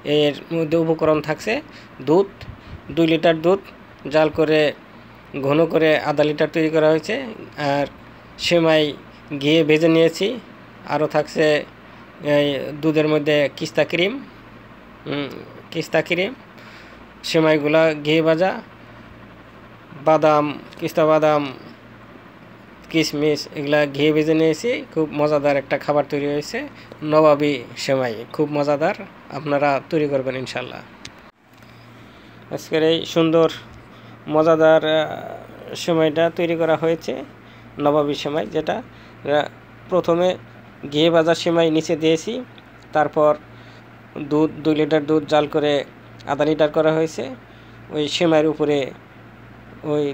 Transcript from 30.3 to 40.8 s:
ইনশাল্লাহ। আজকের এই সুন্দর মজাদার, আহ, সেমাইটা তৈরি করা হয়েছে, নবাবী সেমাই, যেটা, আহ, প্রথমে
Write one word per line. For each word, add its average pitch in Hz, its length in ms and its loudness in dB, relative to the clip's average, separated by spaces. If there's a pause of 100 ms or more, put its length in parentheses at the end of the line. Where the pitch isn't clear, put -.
ইনশাল্লাহ। 127 440 -10 (1700)
আজকের 156 300 -2
এই 165 220 0
সুন্দর 160 440 2 (800)
মজাদার, 160 560 4
আহ, - 920 -6
সেমাইটা 160 540 0
তৈরি 170 260 -2
করা 160 200 2
হয়েছে, 165 480 -4 (560)
নবাবী 147 340 2
সেমাই, 147 340 -6
যেটা, 156 280 -4
আহ, - 720 -6 (420)
প্রথমে 175 480 0 (540)